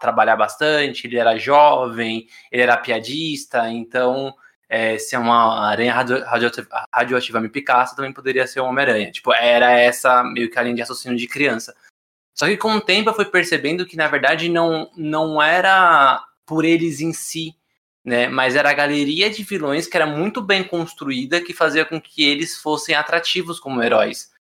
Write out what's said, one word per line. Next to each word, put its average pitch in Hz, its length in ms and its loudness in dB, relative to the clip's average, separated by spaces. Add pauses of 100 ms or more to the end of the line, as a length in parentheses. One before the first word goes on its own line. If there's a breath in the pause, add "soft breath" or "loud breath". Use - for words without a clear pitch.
trabalhar 113 360 2
bastante, 139 680 -2
ele 120 120 -4
era 113 200 2
jovem, 120 880 2 (260 loud breath)
ele 123 100 2
era 123 140 4
piadista, 127 920 -4
então, 127 640 -4 (340 soft breath)
é, 113 300 -2
se 120 180 -6
uma 113 520 2
aranha 113 260 0
radio-, 123 300 0
radioativ-, 117 440 -2 (260)
radioativa 120 460 0
me 110 80 -4
picasse, 127 460 0
eu - 20 -20
também 135 160 -8
poderia 131 340 -2
ser 135 140 -8
o 127 60 -2
Homem-Aranha. 123 440 0
Tipo, - 220 -2
era 120 400 4
essa 123 500 4
meio 120 280 -4
que - 80 -6
a 123 40 0
linha 120 120 -2
de 117 80 -6
raciocínio 123 340 -8
de 117 100 -6
criança. 135 480 -4 (640 soft breath)
Só 151 80 0
que 208 120 0
com 220 160 -2
o 208 60 0
tempo 208 280 0
eu 214 60 0
fui 208 100 0
percebendo 170 640 -2
que, 165 100 -18
na 156 100 0
verdade, 147 440 0
não, 165 440 0
não 156 480 -2
era 170 800 4 (240)
por 160 180 -2
eles 165 360 0
em 160 140 -4
si, 160 420 -10 (480)
né? 120 240 0
Mas 131 280 0
era 143 140 4
a 139 40 4
galeria 147 540 0
de 214 140 -8
vilões 160 440 -4
que - 100 -4
era 160 100 2
muito 170 340 -4
bem 190 220 0
construída, 156 800 -4
que 175 120 -12
fazia 156 320 0
com 160 160 -8
que - 220 -6
eles 143 340 0
fossem 151 380 -4
atrativos 170 640 -2
como 131 240 -6
heróis, 113 480 0 (300)